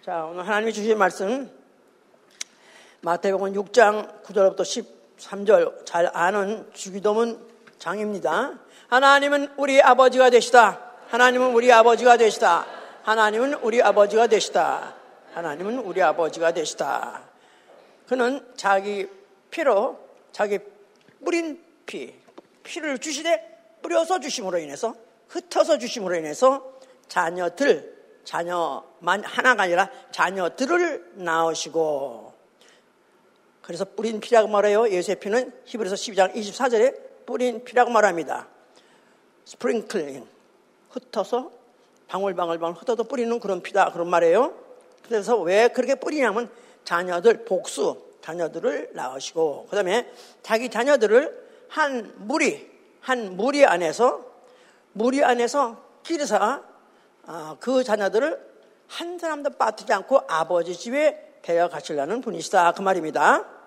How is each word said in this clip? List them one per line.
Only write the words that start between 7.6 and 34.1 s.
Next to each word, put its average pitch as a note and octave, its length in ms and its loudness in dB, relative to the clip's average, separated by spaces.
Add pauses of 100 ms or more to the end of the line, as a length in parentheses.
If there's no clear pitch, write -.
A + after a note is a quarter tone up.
장입니다. G#3 800 -4 (300)
"하나님은 C#4+ 680 4
우리 C4+ 240 2
아버지가 B3+ 480 6
되시다. A#3 640 4 (160)
하나님은 B3 460 2
우리 A#3+ 180 6
아버지가 A#3 460 8
되시다. G3+ 480 2 (380)
하나님은 A3 580 2
우리 A#3 180 0
아버지가 G#3 460 4
되시다. F3 680 0 (380)
하나님은 E3+ 460 -8
우리 F#3+ 240 -2
아버지가 E3 500 0
되시다." C#3 680 -6 (840)
그는 B3+ 400 -2 (100)
자기 G3 520 -2 (420)
피로, C4 480 0 (340)
자기 G3+ 260 -4 (680)
뿌린 E4 400 -4 (220)
피, C#3 280 -14 (480)
피를 D4+ 360 -8
주시되, D#4 840 -6
뿌려서 E4 400 -2
주심으로 G3+ 380 -6
인해서, D#3 360 -8 (340)
흩어서 - 500 0
주심으로 G#3 380 -6
인해서 B3+ 580 0 (340)
자녀들, F3 840 -2 (300)
자녀만, E3+ 1000 -6
하나가 A#3+ 400 2
아니라 F3+ 260 0 (200)
자녀들을 B3 1040 -2
낳으시고. D#3 1160 -2 (1300)
그래서 F3 220 -8
뿌린 G#3+ 360 -6